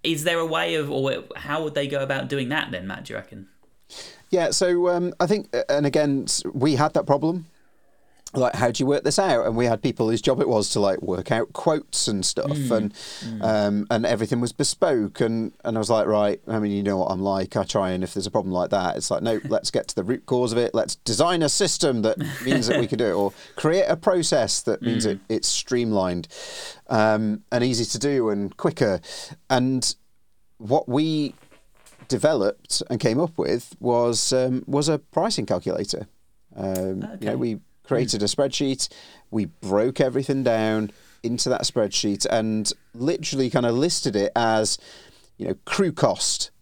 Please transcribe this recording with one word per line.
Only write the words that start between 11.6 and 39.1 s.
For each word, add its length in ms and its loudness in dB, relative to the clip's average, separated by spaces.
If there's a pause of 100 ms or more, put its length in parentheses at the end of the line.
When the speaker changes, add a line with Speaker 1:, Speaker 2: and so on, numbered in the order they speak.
Speaker 2:
and 160 -2
stuff, 200 -2 (120)
Speaker 1:
Mm, 200 -2
Speaker 2:
and, 160 -2
Speaker 1:
mm. 480 -10
Speaker 2:
um, 480 2
and 160 2
everything 360 0
was 100 -2
bespoke. 680 0
And, 320 0 (100)
and 140 -2
I 20 0
was 100 -2
like, 180 4
"Right, 380 2
I 140 -4
mean, 140 -2
you 100 -2
know 140 0
what 120 0
I'm 120 -2
like. 340 -2
I 80 2
try 280 0
and, 120 -2
if 100 -8
there's 140 -4
a 40 -8
problem 220 -2
like 180 0
that, 260 0
it's 120 -6
like, 140 -2
no, 200 0
Speaker 1:
<laughs> 40 -10
Speaker 2:
let's 240 -2
get 160 -2
to 80 -10
the 80 -2
root 220 -4
cause 260 0
of 60 0
it. 180 0
Let's 220 -2
design 440 2
a 80 4
system 520 2
that 160 2 (260)
means 240 2
that 140 2
we 40 2
can 140 -4
do 60 2
it, 80 2
or 180 2 (240)
create 300 2
a 100 2
process 680 2
that 180 -2
means 260 0
Speaker 1:
Mm. 40 2
Speaker 2:
it, 80 -4 (100)
it's 180 -2
streamlined, 800 0 (640)
um, 600 2
and 140 0
easy 220 0
to 120 -4
do 320 2
and 280 -2
quicker." 420 0 (500)
And 460 2 (600)
what 320 0
we 440 0 (760)
developed 840 0
and 100 -2
came 200 2
up 180 -2
with 420 -2
was, 540 0
um, 340 0
was 220 0
a 100 0
pricing 460 -2
calculator. 640 -4 (480)
Um, 200 -4
you 260 -2
know, 120 -12
Speaker 1:
Okay. 220 -4
Speaker 2:
we 240 -2 (240)
created 380 0
Speaker 1:
Hmm. 40 2
Speaker 2:
a 20 0
spreadsheet, 640 -2 (420)